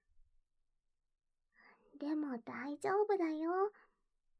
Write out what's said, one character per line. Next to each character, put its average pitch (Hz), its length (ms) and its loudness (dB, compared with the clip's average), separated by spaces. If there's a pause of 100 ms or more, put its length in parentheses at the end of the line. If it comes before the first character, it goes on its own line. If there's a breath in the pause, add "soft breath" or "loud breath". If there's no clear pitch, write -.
(2000 loud breath)
で 294 160 -2
も 285 220 -2
大 254 400 -8
丈 392 240 2
夫 415 160 4
だ 349 80 2
よ。 339 480 0 (680 soft breath)